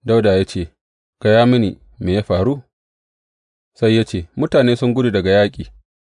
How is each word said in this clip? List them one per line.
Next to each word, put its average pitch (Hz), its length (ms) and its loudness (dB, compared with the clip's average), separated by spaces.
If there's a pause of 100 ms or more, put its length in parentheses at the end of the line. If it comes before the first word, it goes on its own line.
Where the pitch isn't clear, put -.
Dawuda 110 320 2
ya 98 80 0
ce, - 280 -10 (480)
"Gaya 110 240 4
mini, 123 340 0 (200)
me 90 140 -4
ya 104 100 -2
faru?" 120 400 -2 (1120)
Sai 110 220 0
ya 110 80 0
ce, 90 300 -10
"Mutane 127 400 0
sun 120 180 -2
gudu 123 180 -2
daga 95 200 -2
yaƙi, 104 400 0 (460)